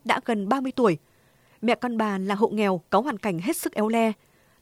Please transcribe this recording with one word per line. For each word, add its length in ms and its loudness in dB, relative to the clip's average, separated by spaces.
đã 200 0
gần 240 -2
ba 120 0
mươi 120 -4
tuổi. 260 2
Mẹ 120 2
con 220 -4
bà 220 0
là 160 -2
hộ 140 2
nghèo 320 0
có 100 4
hoàn 180 -4
cảnh 200 -4
hết 180 -2
sức 160 -6
éo 160 0
le. 240 2